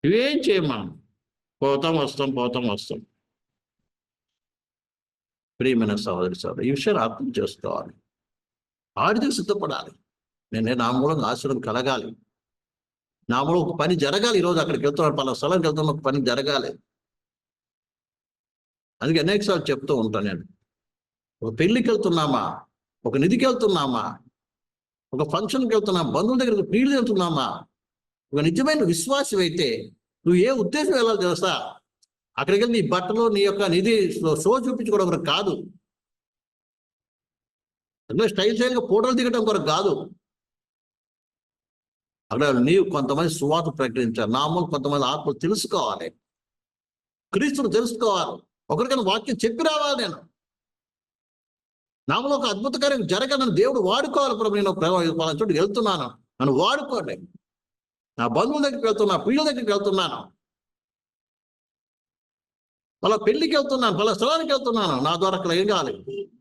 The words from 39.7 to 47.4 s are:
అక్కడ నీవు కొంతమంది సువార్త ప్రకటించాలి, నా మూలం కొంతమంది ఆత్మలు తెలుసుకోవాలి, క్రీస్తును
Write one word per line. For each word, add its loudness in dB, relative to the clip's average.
అక్కడ 0
నీవు 4
కొంతమంది -2
సువార్త -2
ప్రకటించాలి, -2
నా 0
మూలం -2
కొంతమంది -2
ఆత్మలు -4
తెలుసుకోవాలి, -4
క్రీస్తును 0